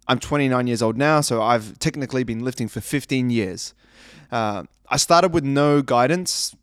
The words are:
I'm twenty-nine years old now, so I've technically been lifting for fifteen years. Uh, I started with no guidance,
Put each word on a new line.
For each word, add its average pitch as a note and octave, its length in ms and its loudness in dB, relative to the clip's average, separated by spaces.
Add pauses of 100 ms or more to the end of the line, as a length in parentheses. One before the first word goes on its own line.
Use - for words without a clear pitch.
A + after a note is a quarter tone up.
I'm B2 120 0
twenty-nine C3 460 0
years A#2+ 160 -2
old A2+ 160 0
now, D3 240 2
so A#2 220 0
I've A2 340 0
technically C3 460 -4
been A2+ 200 -6
lifting B2 240 -4
for - 120 -10
fifteen C3 500 -2
years. G#2 440 -2 (580)
Uh, G#2 320 -2 (240)
I C3 100 -2
started E3+ 360 4
with E3 100 0
no C#3+ 380 2
guidance, C3 800 0